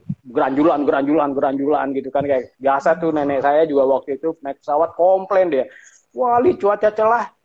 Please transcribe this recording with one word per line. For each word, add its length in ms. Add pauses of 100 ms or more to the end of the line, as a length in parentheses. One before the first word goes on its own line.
(240)
geranjulan, 580
geranjulan, 500
geranjulan 640
gitu 160
kan, 160
kayak 320
biasa 400
tuh 140
nenek 300
saya 240
juga 220
waktu 300
itu 240
naik 180
pesawat 340
komplain 540
dia, 180 (440)
"Wali 480
cuaca 320
cerah, 400 (160)